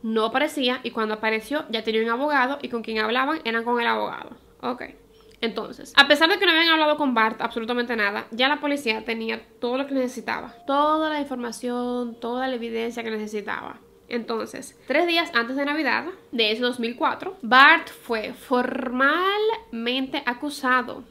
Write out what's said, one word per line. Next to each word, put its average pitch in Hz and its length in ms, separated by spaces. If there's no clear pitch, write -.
no 220 240
aparecía 262 580
y 233 60
cuando 214 240
apareció 220 540
ya 220 140
tenía 220 200
un 233 80
abogado 277 520
y 247 60
con 233 140
quien 220 160
hablaban 262 460
eran 226 200
con 240 160
el 233 60
abogado. 214 500
Ok. 247 220
Entonces, 220 560
a 277 100
pesar 302 240
de 415 80
que 403 80
no 339 60
habían 330 160
hablado 311 280
con 285 180
Bart 220 260
absolutamente 233 560
nada, 208 340
ya 240 180
la 294 120
policía 277 440
tenía 226 380
todo 247 200
lo 277 80
que 277 80
necesitaba. 247 600
Toda 302 420
la 302 120
información, 247 1000
toda 247 260
la 262 80
evidencia 226 480
que 226 80
necesitaba. 214 680
Entonces, 226 760
tres 320 220
días 339 260
antes 240 220
de 285 80
Navidad 277 400
de 220 220
ese 240 100
dos 247 160
mil 233 160
cuatro, 320 480
Bart 277 460
fue 226 440
formalmente 262 1900
acusado 254 880